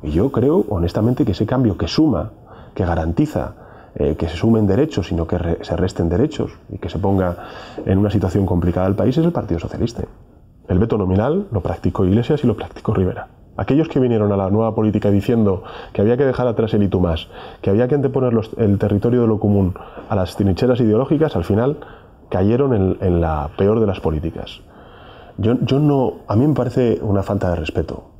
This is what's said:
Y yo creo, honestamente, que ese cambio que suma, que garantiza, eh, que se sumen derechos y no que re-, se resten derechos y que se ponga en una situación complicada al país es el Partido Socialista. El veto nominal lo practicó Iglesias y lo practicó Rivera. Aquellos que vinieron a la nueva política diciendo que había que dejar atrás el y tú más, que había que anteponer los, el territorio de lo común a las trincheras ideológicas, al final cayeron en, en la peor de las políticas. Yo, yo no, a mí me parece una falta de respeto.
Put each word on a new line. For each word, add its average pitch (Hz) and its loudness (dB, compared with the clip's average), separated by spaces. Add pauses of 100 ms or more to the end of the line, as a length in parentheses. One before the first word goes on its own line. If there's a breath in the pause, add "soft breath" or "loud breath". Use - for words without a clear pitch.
Y 73 -6
yo 101 2
creo, 151 2
honestamente, 104 0
que 107 0
ese 107 -2
cambio 123 0
que 85 -4
suma, 117 0 (420 loud breath)
que 98 0
garantiza, 85 -2 (400 loud breath)
eh, 71 0
que - -4
se - -10
sumen 110 2
derechos 101 0
y 87 -2
no 85 -2
que 87 -2
re-, 85 -2
se - -4
resten 92 0
derechos 90 0 (180)
y - -12
que - -8
se - -6
ponga 95 0 (460 loud breath)
en 95 2
una 104 2
situación 101 0
complicada 87 0
al 98 0
país 113 0
es 165 2
el 170 2
Partido 104 -4
Socialista. - -6 (640)
El 92 2
veto 113 0
nominal 107 0
lo 101 -2
practicó 90 -2
Iglesias 117 2
y 131 2
lo 107 2
practicó - -6
Rivera. 95 -2 (260)
Aquellos 147 0
que 147 -2
vinieron 113 2
a - 0
la 98 0
nueva 110 0
política 107 0
diciendo 101 2 (300 loud breath)
que - 0
había 117 4
que 143 2
dejar 123 0
atrás 113 0
el 107 2
y 101 2
tú 92 0
más, 85 -2 (320 loud breath)
que - -2
había 113 2
que 139 2
anteponer 131 0
los, 107 0
el 101 2
territorio 107 2
de 117 4
lo 110 2
común 101 2 (340 loud breath)
a 110 -2
las 92 -2
trincheras 113 2
ideológicas, 131 2
al 87 -2
final 117 0 (520 loud breath)
cayeron 120 2
en, 95 2
en 87 2
la 76 -2
peor 104 2
de 113 2
las 98 -2
políticas. 80 -6 (760 loud breath)
Yo, 113 2
yo 131 0
no, 139 2 (120)
a 104 0
mí 120 4
me 151 2
parece 120 0
una 98 0
falta 95 -2
de 85 -2
respeto. - -6 (160)